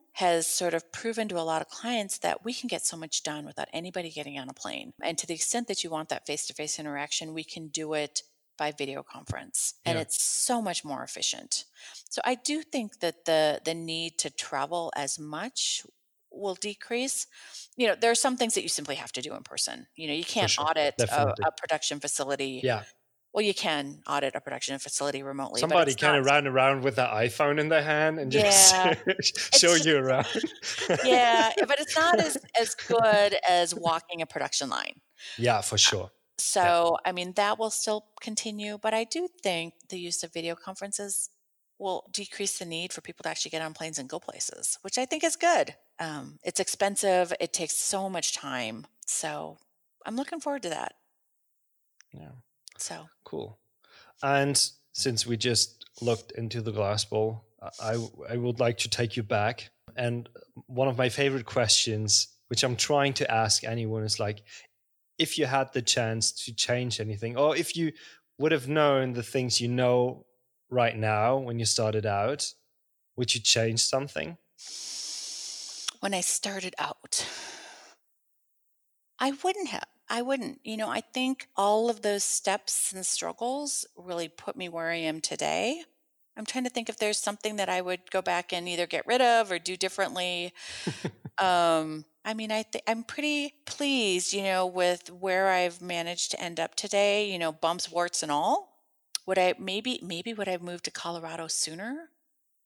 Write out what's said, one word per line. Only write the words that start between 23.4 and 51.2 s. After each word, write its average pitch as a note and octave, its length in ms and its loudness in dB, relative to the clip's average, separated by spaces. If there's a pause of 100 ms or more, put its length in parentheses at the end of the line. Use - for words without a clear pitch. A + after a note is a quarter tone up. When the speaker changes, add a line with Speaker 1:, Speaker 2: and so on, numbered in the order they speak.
Speaker 1:
you G3 80 4
can D3 540 -2
audit C#3+ 280 0
a C#3+ 60 -4
production C3+ 380 -6
facility C#3+ 440 -4
remotely, C#3 380 -6
but E3 80 2
Speaker 2:
Somebody E3 220 6
Speaker 1:
it's C3 100 -4
Speaker 2:
kinda D3 180 6
Speaker 1:
not C3 60 2
Speaker 2:
ran C#3+ 220 6
around C3 360 4
with C3 140 2
the B2+ 80 4
iPhone B2 540 2
in D3+ 100 0
their D#3 140 6
hand D#3 360 2
and C3+ 140 0
Speaker 1:
Yeah. F#3+ 600 8 (260)
Speaker 2:
just - 360 0
<laughs> - 40 10
show F3 140 8
Speaker 1:
It's D#3+ 120 6
Speaker 2:
you D#3 120 6
around. C3 300 2 (380)
<laughs> - 380 0
Speaker 1:
Yeah, A#3 480 6 (160)
but C#4+ 120 2
it's - 160 -6
not E4+ 240 6
as, D#4 180 0 (220)
as A3+ 160 0
good G#3+ 600 4 (120)
as F3 280 4
walking E3 460 -2
a D#3+ 40 -2
production C#3 440 -2
line. G1+ 320 -6 (360)
Speaker 2:
Yeah, A#2 240 4
for G#2+ 160 0
sure. F#2+ 340 4 (260)
Speaker 1:
So, E3+ 680 6
Speaker 2:
Yeah. F#3 40 2
Speaker 1:
I - 40 2
mean, F3+ 200 -4
that G#3 260 2
will A3 100 0
still G#3+ 360 -2 (160)
continue, G#3 560 -6
but A3 160 0
I A3+ 120 2
do E4+ 220 -4 (160)
think E3+ 300 -2 (160)
the F#3 100 -8
use F3 240 -4
of E3 100 -12
video E3+ 220 -4
conferences G3 720 -6 (480)
will F#3+ 340 -4
decrease - 480 -6
the F#3 60 -8
need E3+ 280 -6
for - 80 -10
people - 220 -14
to D#3+ 60 -4
actually D#3+ 220 -6
get D#3+ 100 -4
on D#3 120 -8
planes D#3+ 240 -8
and C3+ 120 -8
go E3 100 -6
places, - 640 -6
which - 160 -4
I B3+ 80 0
think D#4 180 -2
is D#4+ 140 0
good. E4 380 4 (240)
Um, D3 440 -10
it's - 160 -2
expensive. F#3+ 800 2
It E3+ 140 -2
takes - 240 -2
so F#3+ 320 -2
much E3+ 240 -2
time. B2 520 -6 (220)
So D#3 500 -6 (480)
I'm A3 100 -6
looking D4 260 -4
forward C#4+ 220 -4
to E3+ 60 -6
that. - 240 -4 (1200)